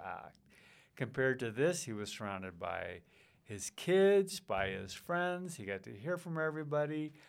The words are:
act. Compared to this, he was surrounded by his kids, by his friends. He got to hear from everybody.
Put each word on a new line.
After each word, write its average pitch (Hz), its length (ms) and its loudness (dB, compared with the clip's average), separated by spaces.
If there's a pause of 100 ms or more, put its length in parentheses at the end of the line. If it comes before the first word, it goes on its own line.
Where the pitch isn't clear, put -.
act. 87 360 -10 (580)
Compared 131 440 2
to 117 100 0
this, 135 340 2
he 120 80 -4
was 104 160 -4
surrounded 95 500 -6
by 90 440 -4 (400)
his 101 340 -8
kids, 196 640 6
by 98 280 2
his 95 260 -4
friends. 180 640 -2
He 98 100 -10
got 98 160 -2
to 120 100 -12
hear 139 240 -2
from 170 220 -4
everybody. 151 760 0 (160)